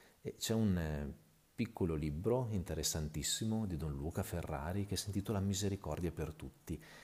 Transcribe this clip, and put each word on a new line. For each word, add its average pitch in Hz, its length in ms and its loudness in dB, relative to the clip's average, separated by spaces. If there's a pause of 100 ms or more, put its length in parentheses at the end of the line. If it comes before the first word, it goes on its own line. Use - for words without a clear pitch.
(260)
E - 120 -6
c'è - 160 0
un, 107 220 6
eh, 76 380 0 (400)
piccolo 80 400 0
libro 90 560 2
interessantissimo 87 1120 0
di 90 120 -2
Don 73 160 0
Luca 76 320 -2
Ferrari 85 600 -2
che 98 120 -2
si - 100 -2
intitola 101 320 0
Misericordia 95 720 0
per 78 220 -4
tutti - 500 -8 (220)